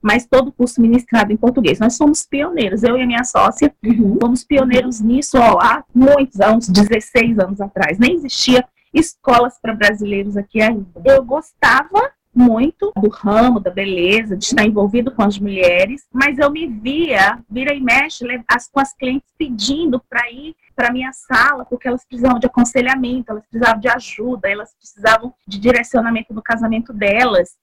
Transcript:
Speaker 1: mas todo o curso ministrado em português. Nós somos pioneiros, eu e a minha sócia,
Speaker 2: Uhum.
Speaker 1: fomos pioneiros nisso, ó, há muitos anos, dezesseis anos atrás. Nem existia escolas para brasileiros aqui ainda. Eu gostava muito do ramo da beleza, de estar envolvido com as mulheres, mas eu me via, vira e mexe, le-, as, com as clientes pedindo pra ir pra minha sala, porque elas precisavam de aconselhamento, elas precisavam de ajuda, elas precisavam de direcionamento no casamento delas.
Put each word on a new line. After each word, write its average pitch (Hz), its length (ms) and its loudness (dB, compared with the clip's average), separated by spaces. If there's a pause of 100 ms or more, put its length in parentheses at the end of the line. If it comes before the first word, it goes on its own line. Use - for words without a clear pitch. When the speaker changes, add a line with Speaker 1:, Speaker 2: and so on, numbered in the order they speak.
Speaker 1:
mas 220 260 0
todo 262 220 2
o - 40 -12
curso 247 280 -2
ministrado 226 520 2
em 214 40 -2
português. 233 440 0
Nós 240 160 2
somos 302 280 2
pioneiros, 277 600 -4
eu 240 120 2
e 254 60 0
a 254 40 -2
minha 240 180 -2
sócia, 214 500 0 (100)
Speaker 2:
Uhum. 220 360 2
Speaker 1:
fomos 240 240 0
pioneiros 254 560 0
nisso, 240 380 0
ó, 220 220 4
há 247 240 0 (100)
muitos 269 460 4
anos, 220 280 2
dezesseis 220 720 2
anos 196 220 -2
atrás. 180 380 -4
Nem 254 160 2
existia 254 500 0 (300)
escolas 247 680 0
para 226 140 -6
brasileiros 202 600 -2
aqui 202 260 -4
ainda. 208 420 -4
Eu 269 200 6
gostava 294 880 -2 (200)
muito 247 640 2
do 208 120 0
ramo 220 500 2
da 190 120 -4
beleza, 196 680 -2
de 202 80 -10
estar 233 200 0
envolvido 214 460 0
com 233 120 -4
as 202 160 0
mulheres, 196 760 0
mas 269 260 -2
eu 285 120 2
me 311 160 -8
via, 233 720 -2 (100)
vira 262 240 -4
e 277 60 -10
mexe, 262 440 -2
le-, 247 240 -10
as, 240 200 -2
com - 120 -4
as 269 140 -4
clientes 262 420 -6
pedindo 262 720 -4
pra 240 220 -6
ir 285 240 -18 (200)
pra 240 180 -2
minha 254 200 -6
sala, 254 520 -2
porque - 240 -8
elas 254 160 -6
precisavam 247 340 0
de 247 80 -4
aconselhamento, 247 840 -2
elas 214 140 -12
precisavam 226 340 -2
de 240 80 -4
ajuda, 240 600 -6
elas 208 260 -8
precisavam 220 600 -2 (120)
de 202 120 -14
direcionamento 233 760 -2
no 214 80 -12
casamento 226 520 -4
delas. 208 720 0